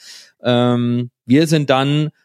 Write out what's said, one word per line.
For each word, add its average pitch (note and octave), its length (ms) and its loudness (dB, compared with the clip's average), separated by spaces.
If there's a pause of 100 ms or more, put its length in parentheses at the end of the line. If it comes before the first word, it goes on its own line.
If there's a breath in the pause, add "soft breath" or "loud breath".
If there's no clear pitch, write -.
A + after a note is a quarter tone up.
(440 loud breath)
Ähm, A#2+ 680 0 (160)
wir D3 220 2
sind D3 220 0
dann C#3+ 400 0 (160)